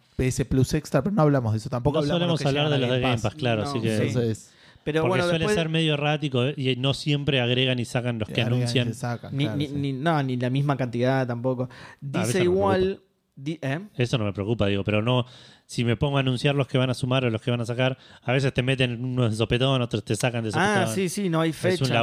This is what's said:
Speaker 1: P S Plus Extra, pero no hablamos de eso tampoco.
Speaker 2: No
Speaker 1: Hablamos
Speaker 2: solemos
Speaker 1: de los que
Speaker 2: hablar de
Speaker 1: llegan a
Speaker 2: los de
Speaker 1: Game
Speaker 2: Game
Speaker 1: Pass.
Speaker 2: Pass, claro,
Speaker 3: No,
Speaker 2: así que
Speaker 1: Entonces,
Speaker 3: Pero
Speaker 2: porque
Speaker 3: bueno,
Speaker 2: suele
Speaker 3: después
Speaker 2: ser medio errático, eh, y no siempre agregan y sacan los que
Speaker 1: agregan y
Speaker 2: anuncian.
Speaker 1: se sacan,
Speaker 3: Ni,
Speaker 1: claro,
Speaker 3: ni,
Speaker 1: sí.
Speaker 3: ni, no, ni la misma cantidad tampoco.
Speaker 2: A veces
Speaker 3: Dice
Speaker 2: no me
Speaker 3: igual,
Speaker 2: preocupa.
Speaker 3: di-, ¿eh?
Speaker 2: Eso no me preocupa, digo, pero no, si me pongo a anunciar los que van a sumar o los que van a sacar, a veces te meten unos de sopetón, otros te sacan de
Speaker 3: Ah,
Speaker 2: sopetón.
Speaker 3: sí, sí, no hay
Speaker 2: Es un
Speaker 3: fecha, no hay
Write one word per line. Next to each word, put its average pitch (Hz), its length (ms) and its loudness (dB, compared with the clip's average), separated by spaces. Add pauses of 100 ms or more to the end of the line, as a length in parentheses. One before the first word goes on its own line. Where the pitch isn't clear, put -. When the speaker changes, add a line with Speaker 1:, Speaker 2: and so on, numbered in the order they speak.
(160)
Speaker 1:
P 131 120 0
S 131 180 -2
Plus 131 300 2
Extra, 147 280 0
pero 196 120 -2
no 160 80 4
hablamos 135 300 4
de 110 60 0
eso 107 100 -8
tampoco. 123 280 0
Speaker 2:
No 147 160 0
Speaker 1:
Hablamos 170 260 0
Speaker 2:
solemos - 0 -
Speaker 1:
de 123 60 -2
los 139 80 2
que 143 60 0
Speaker 2:
hablar 151 120 2
de 143 60 2
Speaker 1:
llegan 135 60 0
a 123 40 2
Speaker 2:
los 127 80 2
de 127 60 0
Speaker 1:
Game 127 100 2
Speaker 2:
Game 117 100 0
Speaker 1:
Pass. 107 120 0
Speaker 2:
Pass, - 20 -20
claro, 113 280 0
Speaker 3:
No, 98 60 -4
Speaker 2:
así 120 120 -4
que 113 140 0 (120)
Speaker 1:
Entonces, 117 440 -2 (320)
Speaker 3:
Pero 156 180 -2
Speaker 2:
porque 160 80 2
Speaker 3:
bueno, 180 160 2
Speaker 2:
suele 170 140 2
Speaker 3:
después 160 160 0
Speaker 2:
ser 165 140 0
medio 160 260 2
errático, 143 500 0
eh, 147 100 -2
y 131 220 0
no 135 160 0
siempre 143 480 0
agregan 127 380 2
y 117 60 -2
sacan 120 340 -2
los 107 100 -4
que - 120 0
Speaker 1:
agregan 120 180 2
y - 20 0
Speaker 2:
anuncian. 120 280 0
Speaker 1:
se 110 40 -4
sacan, 117 420 -8
Speaker 3:
Ni, 135 100 -2
Speaker 1:
claro, 123 120 -2
Speaker 3:
ni, 143 100 -2
Speaker 1:
sí. 135 80 -10
Speaker 3:
ni, 139 180 -4
no, 147 300 0
ni 131 140 -2
la 123 140 -2
misma 139 260 0
cantidad 127 500 0
tampoco. 120 360 -2
Speaker 2:
A 127 40 -6 (320)
veces 135 360 -4
Speaker 3:
Dice 180 100 2
Speaker 2:
no 175 60 2
me 185 60 2
Speaker 3:
igual, 196 260 2
Speaker 2:
preocupa. 190 220 -4 (300)
Speaker 3:
di-, 143 260 -8
¿eh? 135 180 -2 (160)
Speaker 2:
Eso 127 220 0
no 110 80 -2
me 101 80 -2
preocupa, 104 340 0
digo, 101 180 0
pero 104 160 2
no, 123 240 0 (400)
si - 200 -6
me 117 120 2
pongo 139 200 0
a - 40 2
anunciar 131 340 0
los 143 120 0
que - 100 0
van 127 120 2
a 123 40 0
sumar 131 320 0
o 120 40 0
los 110 120 -2
que - 100 -4
van 120 100 -2
a 117 40 -6
sacar, 127 320 -2 (260)
a - 100 -2
veces 135 200 0
te - 100 0
meten 123 400 0
unos 127 280 0
de 107 60 -2
sopetón, 127 440 2
otros 117 220 -2
te 113 140 -2
sacan 120 260 -2
de 110 100 -4
Speaker 3:
Ah, 196 200 2 (120)
Speaker 2:
sopetón. - 100 -2
Speaker 3:
sí, 190 140 0
sí, 202 200 -2
no 160 120 2
hay 160 100 0
Speaker 2:
Es 147 60 -6
un - 40 -14
Speaker 3:
fecha, 180 240 0
no - 0 -
hay 123 180 0